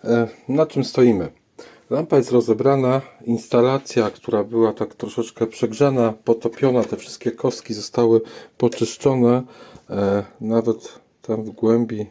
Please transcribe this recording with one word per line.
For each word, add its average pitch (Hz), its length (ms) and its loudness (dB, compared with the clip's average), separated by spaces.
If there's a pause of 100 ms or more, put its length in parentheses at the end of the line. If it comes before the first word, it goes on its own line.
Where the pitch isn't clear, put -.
E, 117 240 2 (200)
na 151 180 2
czym 139 180 -4
stoimy? 110 480 2 (580)
Lampa 156 260 0
jest 123 160 2
rozebrana, 127 680 2 (240)
instalacja, 120 880 0
która 104 340 -4
była 113 280 0
tak - 220 -8
troszeczkę 113 520 -6
przegrzana, 117 680 0 (100)
potopiona, 120 600 0
te 110 120 -6
wszystkie - 360 -8
kostki - 420 -6
zostały 113 460 2 (380)
poczyszczone. 123 840 0 (480)
E, 98 340 0 (160)
nawet 113 580 -2 (240)
tam 110 220 -6
w 107 60 -12
głębi 113 600 0